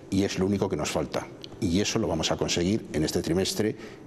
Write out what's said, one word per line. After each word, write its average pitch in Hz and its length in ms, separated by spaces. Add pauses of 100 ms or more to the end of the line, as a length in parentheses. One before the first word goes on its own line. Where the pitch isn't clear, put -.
y 95 140
es - 140
lo 95 80
único 101 220
que 85 80
nos 78 160
falta. - 340 (360)
Y 87 180
eso 104 180
lo 107 120
vamos 80 220
a - 60
conseguir 87 540
en 151 140
este - 160
trimestre, 113 560 (300)